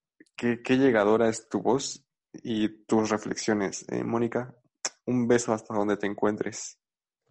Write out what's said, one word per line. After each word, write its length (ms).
qué, 260
qué 140
llegadora 520
es 200
tu 120
voz 460
y 360
tus 260
reflexiones". 800
Eh, 160
Mónica, 500
un 200
beso 260
hasta 220
donde 220
te 100
encuentres. 720